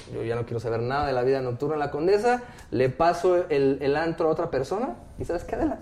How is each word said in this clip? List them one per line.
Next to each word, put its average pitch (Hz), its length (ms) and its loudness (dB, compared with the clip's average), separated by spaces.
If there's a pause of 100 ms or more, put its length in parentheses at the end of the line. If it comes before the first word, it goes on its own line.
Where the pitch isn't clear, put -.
(140)
yo 120 100 -6
ya 113 120 -4
no 120 100 -4
quiero 117 140 -6
saber 117 220 -2
nada 135 260 -2
de 135 60 0
la 123 100 0
vida 135 180 2
nocturna 127 340 -2
en 151 40 -2
la 143 120 -2
Condesa, 208 500 2 (300)
le 127 180 2
paso 175 600 4
el, 139 320 4
el 139 140 2
antro 165 320 0
a 156 40 4
otra 165 180 -2
persona, 190 460 -2 (220)
y 127 80 -6
¿sabes 170 180 -4
qué, - 120 -6
Adela? 262 260 -2